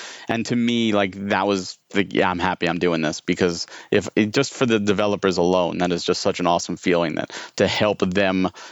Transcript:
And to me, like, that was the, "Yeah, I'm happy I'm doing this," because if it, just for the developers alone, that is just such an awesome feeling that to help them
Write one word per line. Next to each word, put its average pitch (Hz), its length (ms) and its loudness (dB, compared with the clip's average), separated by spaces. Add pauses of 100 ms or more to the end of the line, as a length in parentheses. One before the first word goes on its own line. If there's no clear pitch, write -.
(280)
And 113 180 -2
to 127 80 -2
me, 117 380 2
like, 98 240 0 (140)
that 101 180 2
was 95 280 -2 (140)
the, 101 140 2
"Yeah, 90 260 2
I'm 90 80 -2
happy 90 300 0
I'm 85 100 -2
doing 85 240 2
this," 78 180 -2
because 87 460 0 (240)
if 101 240 0
it, 107 180 2
just 135 220 0
for 135 100 0
the 117 140 4
developers 101 600 0
alone, 87 400 2
that 90 120 0
is 85 140 -2
just - 180 0
such 98 160 -2
an 87 80 0
awesome 85 300 0
feeling 85 400 0
that - 160 -6 (240)
to 101 100 4
help 101 320 0
them 95 520 0 (220)